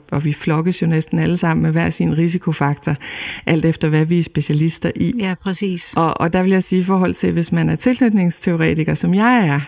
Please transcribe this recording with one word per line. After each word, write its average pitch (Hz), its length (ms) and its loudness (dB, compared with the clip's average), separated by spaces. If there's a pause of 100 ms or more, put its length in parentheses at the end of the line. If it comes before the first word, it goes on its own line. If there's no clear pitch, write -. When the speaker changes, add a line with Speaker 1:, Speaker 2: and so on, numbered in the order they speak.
(120)
Speaker 1:
og 143 140 -2
vi 151 80 0
flokkes 165 480 -2
jo 165 60 0
næsten 160 320 0
alle 170 180 0
sammen 160 260 0
med 160 80 2
hver 165 180 0
sin 160 280 0
risikofaktor, 160 760 0 (500)
alt 160 200 0
efter 160 220 0
hvad 156 180 2
vi 175 140 2
er 165 40 2
specialister 156 720 -2
i. - 240 0
Speaker 2:
Ja, 190 220 -2
præcis. 185 540 -6
Speaker 1:
Og, 165 260 0
og 170 120 0
der 185 100 2
vil 190 80 2
jeg 185 120 4
sige, 185 180 0
i - 20 2
forhold 185 300 2
til, 180 180 -2
hvis 170 200 0
man 160 180 2
er 160 60 0
tilknytningsteoretiker, 170 1160 2
som 170 200 0
jeg 220 340 4
er, 143 200 2